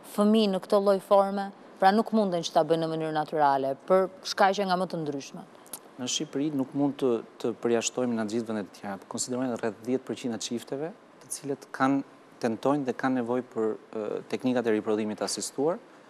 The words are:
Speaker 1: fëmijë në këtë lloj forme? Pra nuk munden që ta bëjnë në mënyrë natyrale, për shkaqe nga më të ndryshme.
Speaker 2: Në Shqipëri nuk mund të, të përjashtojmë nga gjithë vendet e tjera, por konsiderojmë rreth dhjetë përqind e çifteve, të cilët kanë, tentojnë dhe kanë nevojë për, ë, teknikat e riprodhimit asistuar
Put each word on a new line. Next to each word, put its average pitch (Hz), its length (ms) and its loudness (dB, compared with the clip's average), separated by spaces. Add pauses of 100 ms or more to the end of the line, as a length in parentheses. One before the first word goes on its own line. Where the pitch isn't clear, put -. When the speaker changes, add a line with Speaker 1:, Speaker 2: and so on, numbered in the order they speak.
(160)
Speaker 1:
fëmijë 208 380 4
në 185 100 -2
këtë 208 160 2
lloj 196 240 4
forme? 196 460 2 (280)
Pra 190 140 6
nuk 220 240 2
munden 185 280 2
që - 120 -8
ta 165 80 6
bëjnë 165 240 2
në - 40 -4
mënyrë 156 240 -4
natyrale, 139 580 2 (140)
për 185 200 4 (240)
shkaqe 196 320 2
nga 185 160 0
më 185 100 -2
të 170 140 -6
ndryshme. 143 400 -8 (600)
Speaker 2:
Në 123 80 -4
Shqipëri 151 400 -2
nuk 131 240 -2
mund 139 240 0
të, 135 100 2 (300)
të 123 100 -2 (140)
përjashtojmë 117 540 0
nga 110 100 -2
gjithë 110 220 -4
vendet 104 240 -4
e - 20 -20
tjera, 98 240 -10
por - 140 -20
konsiderojmë 123 420 -4
rreth 110 300 -4
dhjetë 123 180 -2
përqind 117 320 -6
e 107 80 -8
çifteve, 135 460 -6 (320)
të - 100 -20
cilët - 400 -8
kanë, 139 300 2 (420)
tentojnë 131 460 0
dhe 113 100 -4
kanë 131 220 0
nevojë 123 320 -2
për, 110 180 0
ë, - 300 -10 (320)
teknikat 123 340 0
e 110 80 4
riprodhimit 107 480 -2
asistuar 156 560 -2 (300)